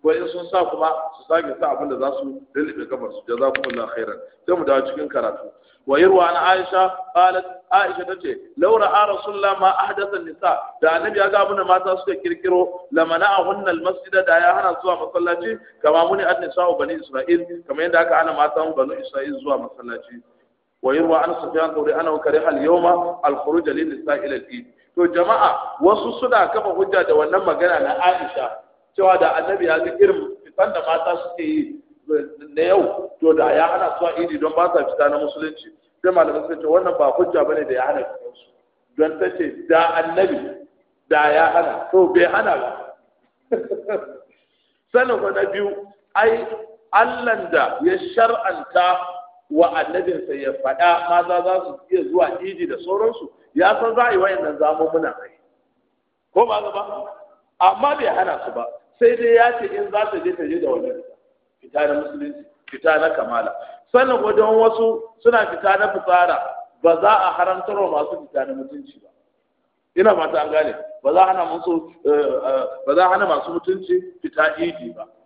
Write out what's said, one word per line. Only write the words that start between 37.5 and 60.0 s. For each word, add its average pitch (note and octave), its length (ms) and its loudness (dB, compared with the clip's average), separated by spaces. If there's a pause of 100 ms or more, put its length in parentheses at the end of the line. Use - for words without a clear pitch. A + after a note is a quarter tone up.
da C3 80 -4
ya B2+ 80 0
hana C#3 240 -2
fitan - 320 -14
su. - 80 -20 (520)
Don D#3 220 0
ta F3+ 60 0 (120)
ce D#3 300 -6
da E3 220 4 (160)
annabi E3 320 0 (720)
da D3+ 240 4
ya D#3+ 160 4
hana, E3 420 0
to F#3 220 6
bai F3 160 6
hana G3+ 320 0
ba. - 100 -6 (760)
<laughs> A3+ 80 0 (1300)
Sannan B3 280 2
ko G3+ 100 -4
na G3 220 -2
biyu, G3+ 180 -4 (440)
ai A3+ 320 0 (460)
Allahn A3+ 600 0
da D#3 320 0
ya F#3 140 2 (180)
shar'anta F#3+ 840 0 (520)
wa E3 240 4
annabinsa E3 580 -4
ya C#3 200 -6 (100)
faɗa F3 460 2
maza F3 340 2
za F#3 120 0 (100)
su - 140 -14 (100)
iya F3+ 140 0
zuwa D3+ 380 0
idi F3 260 -8
da B2+ 180 -6
sauransu, G3+ 460 -4 (220)
ya G#3+ 260 2
san A3+ 160 -2
za A#3+ 80 4
a A#3+ 80 2
yi G3 60 2
wayannan E3+ 400 -2
zamummunan D#3 560 0 (100)
ai. - 80 -20 (1040)
Ko A3+ 120 4
ba A3 100 -2
haka G#3 160 -4
ba? G#3 400 -8 (480)
Amma G#3+ 360 2
bai C4 120 -2
hana F3+ 380 -2
su - 60 -10
ba, - 140 -8 (340)
sai A#3+ 160 6
dai A#3 200 2
ya A#3 240 4
ce G#3+ 60 -6
in G3+ 260 -6
za G#3 200 0